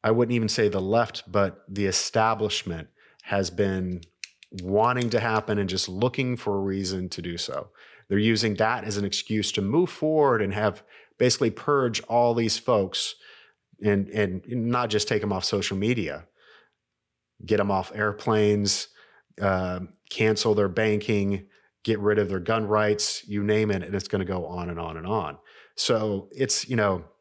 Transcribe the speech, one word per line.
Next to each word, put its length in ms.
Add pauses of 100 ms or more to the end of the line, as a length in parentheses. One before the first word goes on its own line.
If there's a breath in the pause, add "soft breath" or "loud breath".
I 80
wouldn't 220
even 140
say 200
the 120
left, 500
but 380
the 180
establishment 1000 (340 soft breath)
has 280
been 520 (600)
wanting 480
to 100
happen 380
and 100
just 200
looking 480
for 200
a 40
reason 500
to 120
do 140
so. 340 (380 loud breath)
They're 100
using 360
that 300
as 120
an 80
excuse 480
to 100
move 280
forward 520
and 120
have 280 (360 loud breath)
basically 320
purge 520
all 320
these 240
folks 560 (680 loud breath)
and, 280
and 360
not 440
just 180
take 140
'em 100
off 120
social 320
media, 500 (1160 soft breath)
get 140
'em 120
off 240
airplanes, 920 (520 soft breath)
uh, 400 (300)
cancel 440
their 140
banking, 800 (380 soft breath)
get 160
rid 180
of 100
their 120
gun 260
rights, 600
you 160
name 280
it, 120
and 120
it's 140
gonna 160
go 220
on 220
and 100
on 180
and 100
on. 320 (360 loud breath)
So 580
it's, 360
you 80
know 280 (160)